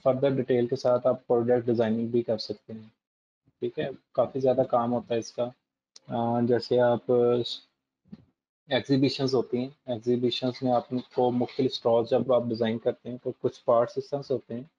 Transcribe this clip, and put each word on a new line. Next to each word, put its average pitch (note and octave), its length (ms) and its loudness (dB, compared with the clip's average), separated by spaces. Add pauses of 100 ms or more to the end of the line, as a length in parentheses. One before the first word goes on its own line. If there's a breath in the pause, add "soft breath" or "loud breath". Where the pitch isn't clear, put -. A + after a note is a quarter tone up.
further C#3+ 320 2
detail A#2+ 320 0
के C3 80 -2
साथ B2 300 2
आप B2 200 0
product A#2+ 400 2
designing A#2 460 0
भी A#2+ 100 2
कर A2 180 -2
सकते - 320 -10
हैं, A2 180 -16 (720)
ठीक A#2+ 160 -6
है। D3 120 -4 (240)
काफ़ी B2+ 260 0
ज़्यादा C3 320 2
काम A#2+ 180 2
होता A#2+ 240 -2
है A#2 60 0
इसका। A#2+ 240 -6
अ, A#2+ 1000 -6
जैसे A#2+ 340 2
आप A#2+ 300 2 (1600)
एग्जीबिशंस C3+ 680 0
होती B2 280 0
हैं, C3 320 -8
एग्जीबिशंस A#2+ 680 -2
में B2+ 100 0
आपको B2 600 0
मुख्तलिफ B2 400 -2
स्टॉल्स A#2 380 2
जब B2 220 2
आप A#2+ 160 2
डिज़ाइन A2+ 300 -2
करते A#2 300 -6
हैं B2 100 -10
तो B2+ 120 -8 (120)
कुछ - 240 -4
पार्ट्स A#2+ 320 2
इस C3 120 -8
तरह C#3+ 120 -4
से C3+ 120 -4
होते A#2 200 -8
हैं A#2+ 140 -12 (100)